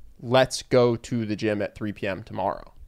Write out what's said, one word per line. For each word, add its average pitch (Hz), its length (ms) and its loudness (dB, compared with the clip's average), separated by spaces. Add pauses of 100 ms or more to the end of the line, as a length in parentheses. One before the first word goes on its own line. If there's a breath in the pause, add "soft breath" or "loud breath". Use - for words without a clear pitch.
(220)
let's 131 420 2
go 120 320 4
to 113 300 -4
the 104 100 -4
gym 104 260 0
at - 140 -4
three 107 180 -6
P 107 140 -6
M 95 160 -4
tomorrow." 95 500 -6 (140)